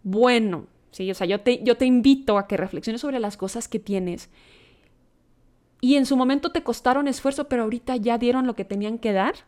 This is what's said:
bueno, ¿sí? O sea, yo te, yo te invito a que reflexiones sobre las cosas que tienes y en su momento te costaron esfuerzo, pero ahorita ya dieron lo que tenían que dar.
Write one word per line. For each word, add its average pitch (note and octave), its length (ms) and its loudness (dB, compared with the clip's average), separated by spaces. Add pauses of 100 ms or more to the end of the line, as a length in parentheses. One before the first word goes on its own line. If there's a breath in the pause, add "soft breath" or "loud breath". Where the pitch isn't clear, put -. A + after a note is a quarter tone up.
bueno, A3 600 2 (240)
¿sí? F#3+ 180 -6
O F#3 40 -4
sea, F#3 120 -4
yo G3+ 140 0
te, B3 240 0
yo A#3 120 4
te C4 80 2
invito B3+ 540 4
a G3 80 -2
que G3+ 100 -4
reflexiones G#3 440 -6
sobre C#4 180 -4
las G#3 180 -6
cosas G#3 300 -8
que - 140 -6
tienes F#3 500 -6 (1500 soft breath)
y C4 160 4
en C4+ 100 2
su C#4 100 2
momento C4+ 360 0
te F4+ 100 -4
costaron C4 460 0
esfuerzo, C4+ 400 -4
pero A#3+ 160 -2
ahorita A#3+ 320 -6
ya A#3 220 0
dieron B3 280 0
lo A#3+ 80 -4
que G3 100 -8
tenían G#3 340 -6
que A3 140 -2
dar. G3+ 220 0 (140)